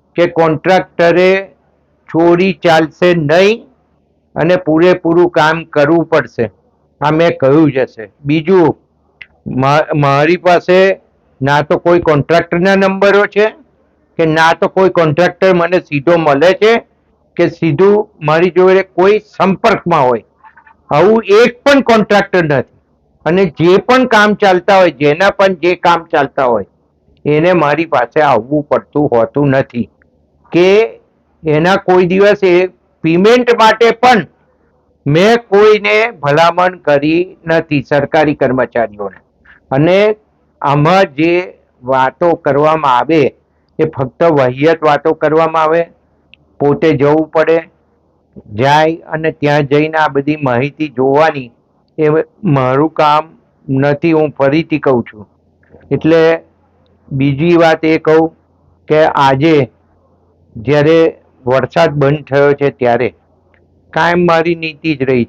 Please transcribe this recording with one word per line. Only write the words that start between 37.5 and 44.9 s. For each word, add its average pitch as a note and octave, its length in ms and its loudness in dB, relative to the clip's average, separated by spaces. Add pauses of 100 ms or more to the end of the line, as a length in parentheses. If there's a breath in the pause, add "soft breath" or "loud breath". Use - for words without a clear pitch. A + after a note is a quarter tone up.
નથી D#3+ 400 -2
સરકારી D3 540 -2
કર્મચારીઓને. A2+ 760 -6 (500 soft breath)
અને D#3+ 280 0 (640)
આમાં D3+ 580 0
જે E3+ 140 0 (480)
વાતો C3 500 -2 (140)
કરવામાં D3 500 0
આવે C#3+ 260 0 (560)
એ D#3 60 -2
ફક્ત D3+ 560 -4
વાહિયાત D3 480 0
વાતો D3+ 280 0